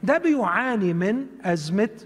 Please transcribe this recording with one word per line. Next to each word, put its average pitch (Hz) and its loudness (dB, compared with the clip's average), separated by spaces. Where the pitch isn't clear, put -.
ده 269 2
بيعاني 233 0
من 214 0
أزمة 175 0